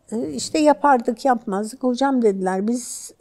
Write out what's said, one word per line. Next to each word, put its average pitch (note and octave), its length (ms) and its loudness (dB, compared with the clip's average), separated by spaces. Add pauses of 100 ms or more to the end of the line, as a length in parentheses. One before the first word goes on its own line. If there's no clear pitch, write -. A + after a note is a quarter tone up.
(120)
e, C4 180 -6
işte C#4 280 -4
yapardık, C#4+ 680 2
yapmazdık. A3 580 -2
"Hocam," B3+ 400 0
dediler, F#3+ 460 0
"biz, - 520 -8